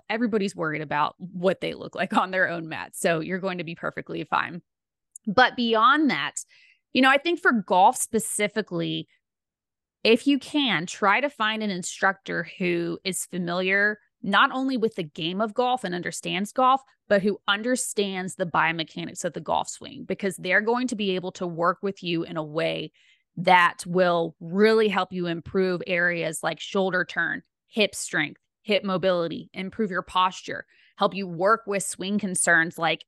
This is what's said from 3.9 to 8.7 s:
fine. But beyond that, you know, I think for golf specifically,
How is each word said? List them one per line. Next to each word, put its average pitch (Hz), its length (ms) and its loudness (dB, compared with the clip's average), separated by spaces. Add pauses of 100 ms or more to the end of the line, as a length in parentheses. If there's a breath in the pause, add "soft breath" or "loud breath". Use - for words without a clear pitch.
fine. - 380 -2 (640)
But 233 260 4
beyond 240 560 4
that, 147 340 -4 (480 soft breath)
you 254 100 4
know, 262 60 8
I 277 100 6
think 339 220 -2
for 349 120 4
golf 208 460 4
specifically, 175 1080 -2 (960)